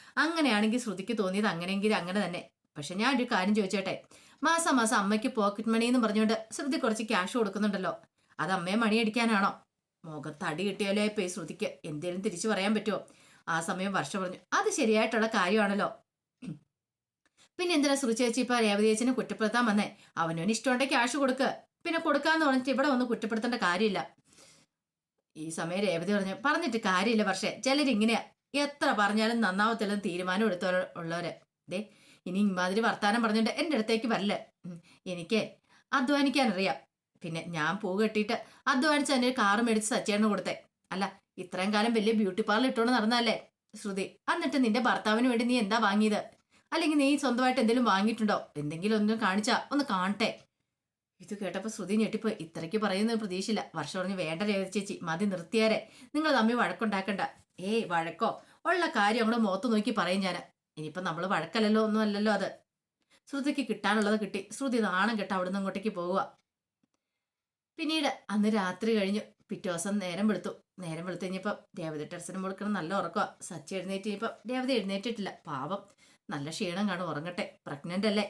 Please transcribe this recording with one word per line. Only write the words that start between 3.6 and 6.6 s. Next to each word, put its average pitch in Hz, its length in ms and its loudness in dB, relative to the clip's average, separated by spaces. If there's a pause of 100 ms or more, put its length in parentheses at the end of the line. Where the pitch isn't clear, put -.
മാസാ 330 300 2
മാസം 254 260 4
അമ്മയ്ക്ക് 214 360 2
പോക്കറ്റ് 214 380 0
മണി 226 140 2
എന്ന് 247 140 4
പറഞ്ഞുകൊണ്ട് 220 360 2 (160)
ശ്രുതി 294 260 -2